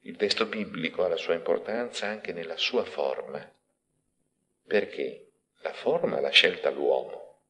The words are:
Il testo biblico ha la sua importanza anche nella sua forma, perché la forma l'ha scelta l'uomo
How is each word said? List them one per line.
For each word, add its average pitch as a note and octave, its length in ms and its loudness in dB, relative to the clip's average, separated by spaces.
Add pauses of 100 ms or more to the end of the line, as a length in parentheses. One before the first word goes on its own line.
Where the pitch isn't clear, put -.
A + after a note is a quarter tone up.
Il - 140 -14
testo G#2 300 2
biblico F#2 580 -2
ha F2+ 40 4
la E2 100 2
sua E2+ 180 0
importanza G#2 720 -2
anche G#2+ 260 -6
nella E2 240 -6
sua A#2 280 2
forma, C2+ 720 -4 (1080)
perché - 680 -2 (300)
la - 120 -6
forma C3 460 0
l'ha C#2 100 2
scelta E2 400 6
l'uomo C2+ 800 0